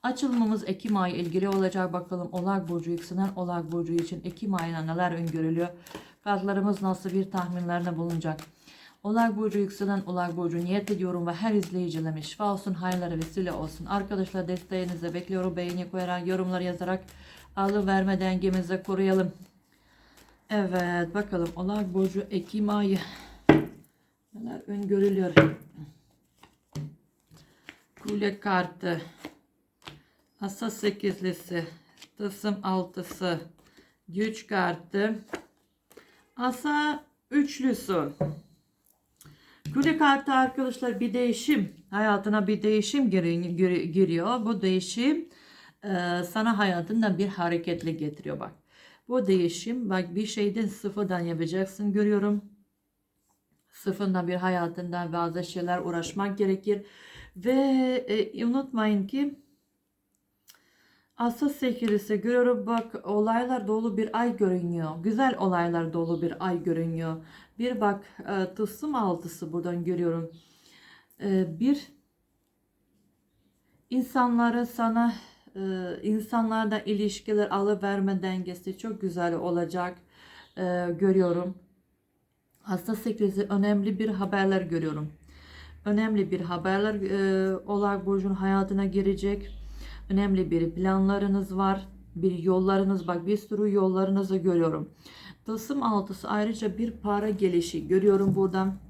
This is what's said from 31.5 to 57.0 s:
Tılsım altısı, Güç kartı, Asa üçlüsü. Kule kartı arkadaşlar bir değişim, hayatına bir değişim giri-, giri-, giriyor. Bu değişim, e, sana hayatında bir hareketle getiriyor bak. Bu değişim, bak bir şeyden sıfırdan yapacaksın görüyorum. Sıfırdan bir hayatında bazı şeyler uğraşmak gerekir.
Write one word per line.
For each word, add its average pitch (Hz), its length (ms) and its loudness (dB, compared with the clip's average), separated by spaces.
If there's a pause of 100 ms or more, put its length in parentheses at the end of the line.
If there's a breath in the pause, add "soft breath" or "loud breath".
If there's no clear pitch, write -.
Tılsım 202 460 -4
altısı, 185 800 -2 (680 soft breath)
Güç 208 380 -4
kartı, 196 720 0 (1160 loud breath)
Asa 294 680 -2 (260)
üçlüsü. 240 840 0 (1600 loud breath)
Kule 311 240 4
kartı 277 340 4
arkadaşlar 254 680 0
bir 226 140 0
değişim, 247 580 2 (180)
hayatına 208 560 2
bir 208 160 0
değişim 214 480 2
giri-, 175 460 2
giri-, 180 360 2
giriyor. 190 540 2
Bu 202 160 0
değişim, 233 640 0 (560 loud breath)
e, 175 460 0
sana 220 280 2
hayatında 196 600 2
bir 202 100 2
hareketle 170 640 -2
getiriyor 147 480 -6
bak. - 120 -10 (560 loud breath)
Bu 247 180 0
değişim, 190 640 2
bak 175 240 -2
bir 208 120 -2
şeyden 208 400 0
sıfırdan 190 540 -2
yapacaksın 180 720 -2
görüyorum. 208 520 2 (1300)
Sıfırdan 190 580 -2
bir 180 60 -2
hayatında 175 800 -2
bazı 170 320 -2
şeyler 175 340 -4
uğraşmak 175 600 -4
gerekir. 202 480 0 (500 loud breath)